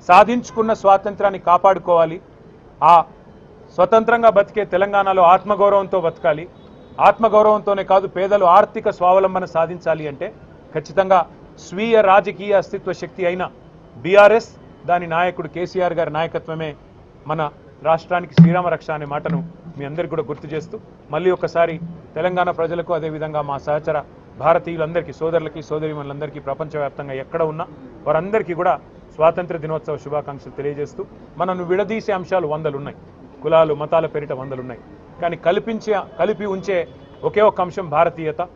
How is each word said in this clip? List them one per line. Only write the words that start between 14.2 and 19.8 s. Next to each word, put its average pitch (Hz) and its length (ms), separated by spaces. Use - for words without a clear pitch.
దాని 175 200
నాయకుడు 170 420
కేసీఆర్ 175 440
గారి 160 180
నాయకత్వమే 160 640
మన 151 240
రాష్ట్రానికి 165 520
శ్రీరామ 175 340
రక్ష 160 220
అనే 151 160
మాటను 160 380
మీ 143 60